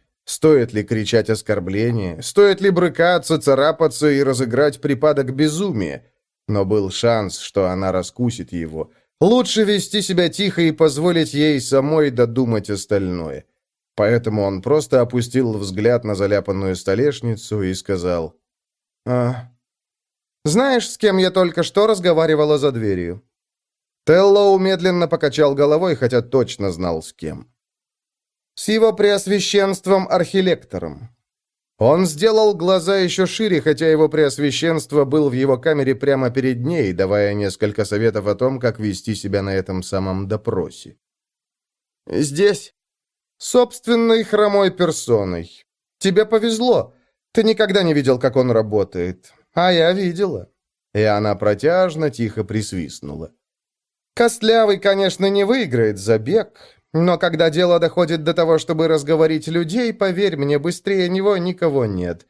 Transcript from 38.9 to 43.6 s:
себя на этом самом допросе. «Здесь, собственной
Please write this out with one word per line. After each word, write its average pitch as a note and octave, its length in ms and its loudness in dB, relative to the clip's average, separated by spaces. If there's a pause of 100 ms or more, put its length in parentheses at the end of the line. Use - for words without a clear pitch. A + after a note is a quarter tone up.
себя G2 260 -4
на G2 120 -4
этом F#2+ 300 -4
самом F#2+ 440 -4
допросе. G2+ 720 -6 (1120)
«Здесь, D3+ 680 -2 (640)
собственной A#3 840 0